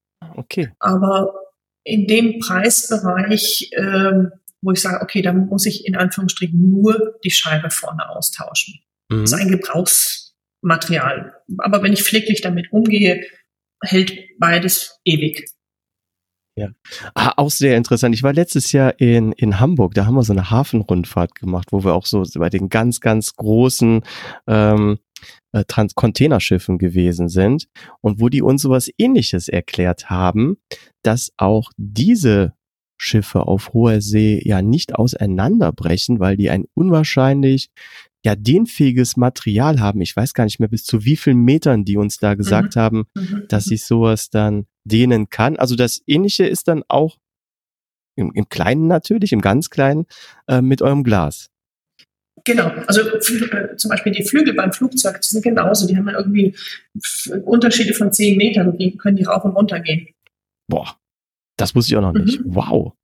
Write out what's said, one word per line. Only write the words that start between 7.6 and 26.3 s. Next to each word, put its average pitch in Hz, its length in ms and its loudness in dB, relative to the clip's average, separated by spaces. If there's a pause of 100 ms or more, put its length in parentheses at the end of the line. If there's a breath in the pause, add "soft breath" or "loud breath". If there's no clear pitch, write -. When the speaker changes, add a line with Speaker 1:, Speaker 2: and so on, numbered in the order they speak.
Speaker 2:
vorne - 380 -8
austauschen. - 720 -8 (320)
Speaker 1:
Mhm. 110 100 0
Speaker 2:
Das 110 100 0
ist 160 80 -2
ein 196 100 0
Gebrauchsmaterial. - 1800 -4 (240)
Aber 202 240 0
wenn 196 120 2
ich 190 100 0
pfleglich 214 380 -2
damit 175 300 -4
umgehe, 208 540 2 (560 loud breath)
hält 185 320 0 (240)
beides 175 680 0
ewig. 156 440 -2 (1080)
Speaker 1:
Ja. 104 140 -8 (420 loud breath)
Ah, 113 240 0
auch 143 140 0
sehr 131 260 2
interessant. 117 360 2
Ich 113 100 -2
war 139 100 2
letztes 156 400 0
Jahr 135 260 2
in, 117 320 4
in 107 300 0
Hamburg, 127 320 2
da 101 120 2
haben 120 100 2
wir 131 80 4
so 107 100 2
eine 92 160 0
Hafenrundfahrt 101 840 0
gemacht, 92 360 -6
wo 98 140 0
wir 90 80 2
auch 90 120 0
so 98 200 0 (100)
bei 85 140 0
den 95 180 -2
ganz, 117 320 0
ganz 110 380 -2
großen, 113 680 2 (420 loud breath)
ähm, 107 540 2 (540 loud breath)
äh, 107 120 0
Trans-, - 300 -2
Containerschiffen 101 840 0